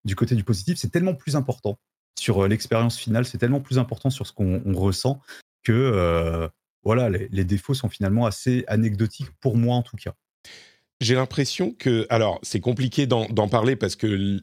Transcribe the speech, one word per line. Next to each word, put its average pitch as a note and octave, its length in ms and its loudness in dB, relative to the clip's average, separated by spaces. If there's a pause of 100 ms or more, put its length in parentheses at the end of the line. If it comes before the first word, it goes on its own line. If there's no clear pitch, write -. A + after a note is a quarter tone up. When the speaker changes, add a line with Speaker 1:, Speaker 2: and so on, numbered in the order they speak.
Speaker 1:
du F#2+ 100 -2
côté A#2+ 200 0
du G2+ 80 0
positif, A#2+ 340 -2
c'est - 140 -6
tellement F3+ 240 0
plus C#3 220 -6
important B2+ 400 -4 (420)
sur, G2 240 2
euh, G2 40 4
l'expérience A2+ 500 0
finale, A#2 280 0
c'est - 120 -10
tellement C3+ 240 2
plus C3 180 0
important B2 300 -2
sur - 180 -6
ce - 60 -18
qu'on, F#2 320 0
on G2 80 0
ressent G2 480 0 (420)
que, A#2 80 0
euh, E2+ 760 2 (360)
voilà, A#2 260 2
les, F#2+ 220 -2
les F#2+ 140 0
défauts G2+ 280 0
sont B2 160 -2
finalement G#2 360 0
assez B2 420 0
anecdotiques A2 720 0
pour A#2 180 0
moi A#2+ 200 2
en A#2+ 60 0
tout - 140 -12
cas. - 160 -10 (880)
Speaker 2:
J'ai B2 140 4
l'impression C3+ 560 -2
que, A2+ 380 0
alors, A2 340 2
c'est - 180 -4
compliqué B2+ 460 0
d'en, A#2 200 2
d'en G#2+ 220 0
parler A#2+ 260 2
parce G2+ 220 -4
que A2 100 -2
l-, G2 360 0